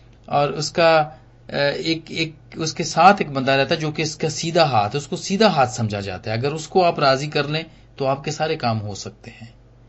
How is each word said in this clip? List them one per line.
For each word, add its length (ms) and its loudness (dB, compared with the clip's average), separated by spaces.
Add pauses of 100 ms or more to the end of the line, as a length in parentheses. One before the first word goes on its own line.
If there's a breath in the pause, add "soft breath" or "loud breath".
(300 soft breath)
और 220 0
उसका, 480 2 (500 loud breath)
अ, 80 -6
एक, 540 -2
एक, 240 -6 (220)
उसके 260 -4
साथ 380 6
एक 120 -6
बंदा 220 0
रहता 200 2
है 60 -2
जो 100 -4
कि 120 -4
इसका 260 -4
सीधा 360 2
हाथ, 240 2
उसको 260 -6
सीधा 340 2
हाथ 180 4
समझा 340 -4
जाता 300 -6
है। 60 -2
अगर 160 -2
उसको 280 0
आप 180 4
राजी 280 2
कर 220 -2
लें, 160 -4 (320 loud breath)
तो 80 -2
आपके 260 -2
सारे 240 -2
काम 220 -2
हो 180 -8
सकते 360 -14
हैं। 220 -20 (360)